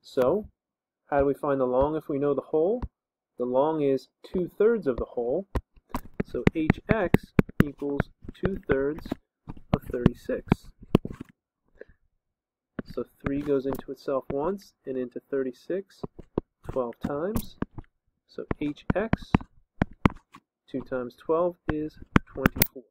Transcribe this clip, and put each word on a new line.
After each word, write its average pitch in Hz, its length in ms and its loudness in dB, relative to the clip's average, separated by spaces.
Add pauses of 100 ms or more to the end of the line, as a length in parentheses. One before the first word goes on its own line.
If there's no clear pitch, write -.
So 147 460 0 (600)
how 143 100 2
do 139 60 4
we 139 80 2
find 139 260 0
the 127 60 4
long 131 300 2
if 151 140 -8
we 143 100 -2
know 143 140 2
the 131 80 0
whole? 185 420 0 (540)
The 123 80 -2
long 143 360 2
is 135 280 0 (140)
two-thirds 196 640 2
of 123 100 0
the 113 80 -4
whole. 127 420 -2 (800)
So 123 180 -6 (100)
H 156 260 0 (100)
X - 440 2 (300)
equals 143 460 -6 (240)
two-thirds 156 720 -4 (680)
of 143 80 -2 (100)
thirty-six. - 540 2 (2500)
So - 200 -10 (200)
three 143 160 -2
goes 139 240 0
into 135 260 -4
itself 135 400 -4
once 170 420 -4 (120)
and 131 120 -6
into 127 220 -6 (120)
thirty-six 139 720 -6 (680)
twelve 120 300 -4
times. 165 580 -4 (680)
So - 180 -12 (160)
H 147 240 -8 (100)
X, - 360 -2 (1400)
two 135 120 -6
times 123 340 -8
twelve 175 400 -2 (160)
is 151 280 -4 (260)
twenty-four. - 640 2